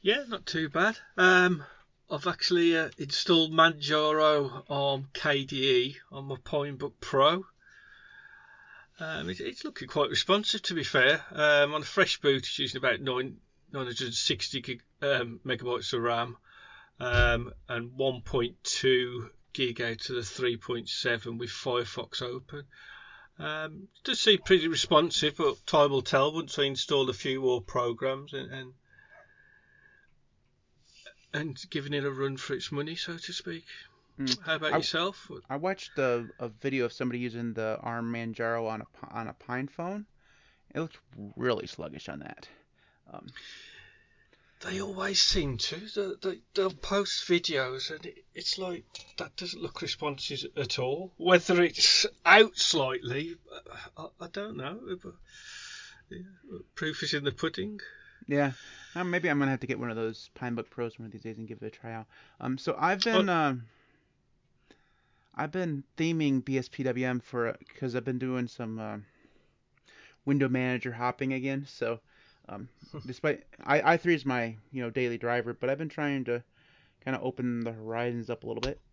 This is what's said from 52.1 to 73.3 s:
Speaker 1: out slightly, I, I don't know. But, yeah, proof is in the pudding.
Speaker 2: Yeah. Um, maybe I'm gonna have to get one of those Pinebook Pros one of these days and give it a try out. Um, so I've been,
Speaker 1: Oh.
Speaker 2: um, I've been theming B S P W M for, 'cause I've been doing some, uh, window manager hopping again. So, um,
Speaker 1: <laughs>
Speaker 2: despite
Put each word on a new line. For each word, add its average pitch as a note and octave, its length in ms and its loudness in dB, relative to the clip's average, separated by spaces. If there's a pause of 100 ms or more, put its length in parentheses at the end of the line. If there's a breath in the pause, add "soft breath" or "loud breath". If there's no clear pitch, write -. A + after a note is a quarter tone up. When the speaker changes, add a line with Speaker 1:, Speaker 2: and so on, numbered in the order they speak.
Speaker 1:
out G#3+ 320 10
slightly, C3 760 0 (640)
I, D#3+ 100 -12 (120)
I E3+ 120 -12
don't G#3 240 -8
know. D3+ 240 -8 (240)
But, F3 100 -14 (960 loud breath)
yeah, - 100 -14 (540)
proof D#3 300 -4
is D3 100 -2
in C#3+ 120 -2
the C#3 80 0
pudding. G3 480 -4 (460 loud breath)
Speaker 2:
Yeah. C#3+ 260 2 (420 loud breath)
Um, F3+ 160 -2
maybe F3 180 0
I'm C#3+ 80 2
gonna C#3 140 2
have C3 80 -2
to C3 80 -8
get B2 100 -2
one A#2+ 140 -6
of A2 60 -6
those A2+ 320 -6 (100)
Pinebook A#2 300 -6
Pros A#2 280 -6
one A2+ 80 -14
of G#2+ 60 -14
these G#2+ 100 -16
days A2 160 -10
and A2 100 -12
give A2 140 -12
it A2+ 60 -10
a - 20 -6
try A#2 220 -14
out. A2+ 160 -10 (320 soft breath)
Um, C3 180 -2
so - 220 -4
I've F#3 220 2
been, A3 280 4
Speaker 1:
Oh. F3+ 40 2
Speaker 2:
um, C3+ 320 0 (1700 soft breath)
I've D3+ 160 -4
been E3 320 -2 (140)
theming D#3 460 2
B C3+ 140 -2
S B2+ 120 -2
P - 120 -10
W B2+ 240 0
M B2 140 -2
for, A#2 360 -4 (220)
'cause B2+ 160 -4
I've A#2+ 120 -2
been B2+ 140 -2
doing B2+ 280 -2
some, A2 320 -8
uh, G#2+ 180 -8 (1300 soft breath)
window C#3 240 4
manager B2+ 460 0
hopping B2 400 -2
again. C3+ 340 -4
So, A#2 320 -4 (480 soft breath)
um, G#2 220 -12 (240)
Speaker 1:
<laughs> D3+ 140 -12
Speaker 2:
despite C3+ 360 -2 (220)